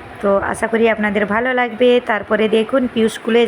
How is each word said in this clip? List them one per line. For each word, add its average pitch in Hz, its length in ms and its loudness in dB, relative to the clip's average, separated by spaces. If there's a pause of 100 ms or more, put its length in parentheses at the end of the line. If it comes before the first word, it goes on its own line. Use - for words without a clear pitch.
(220)
তো 202 80 2 (220)
আশা 220 200 -4
করি 226 120 2 (100)
আপনাদের 208 300 0 (100)
ভালো 247 160 0 (100)
লাগবে। 240 280 0 (220)
তারপরে 208 340 0 (120)
দেখুন, 226 260 0 (100)
পিউ 226 140 2 (100)
স্কুলে 226 320 0